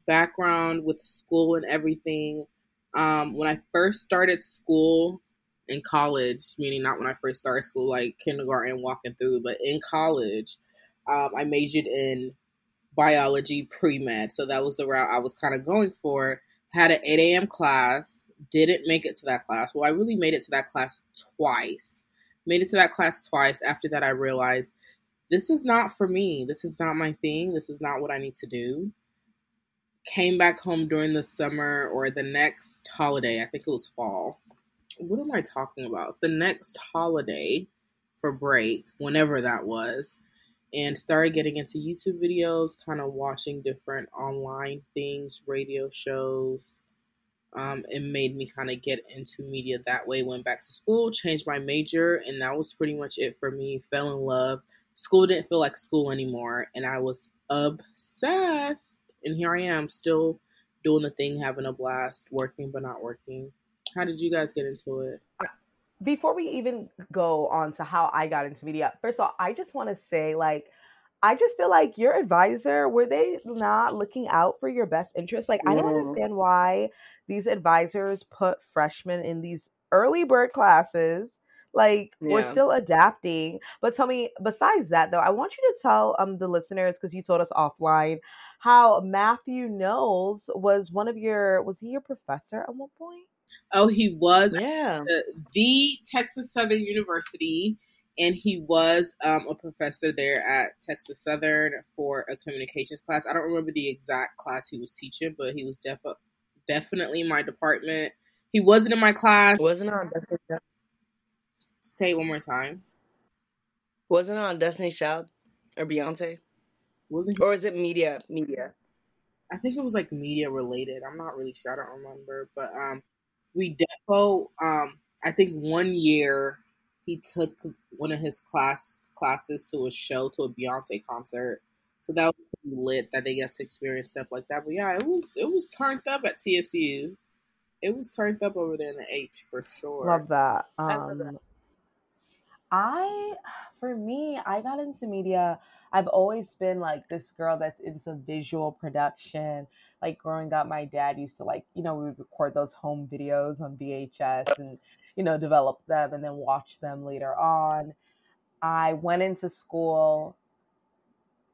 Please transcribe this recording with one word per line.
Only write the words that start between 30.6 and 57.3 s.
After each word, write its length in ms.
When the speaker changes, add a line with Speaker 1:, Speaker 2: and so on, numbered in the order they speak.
Speaker 1:
home 260
during 260
the 100
summer 640
or 220
the 140
next 640
holiday. 540
I 40
think 220
it 40
was 240
fall. 460
What 220
am 120
I 100
talking 440
about? 360
The 60
next 520
holiday 760
for 140
break, 560
whenever 440
that 240
was, 540
and 240
started 380
getting 220
into 200
YouTube 420
videos, 640
kinda 240
watching 540
different 500
online 680
things, 500
radio 460
shows, 880
um, 340
it 120
made 340
me 120
kinda 280
get 300
into 280
media 420
that 220
way. 160
Went 200
back 220
to 80
school, 380
changed 340
my 140
major, 560
and 260
that 160
was 160
pretty 220
much 240
it 200
for 120
me. 260
Fell 340
in 140
love. 380
School 320
didn't 200
feel 120
like 180
school 320
anymore, 640
and 140
I 100
was 320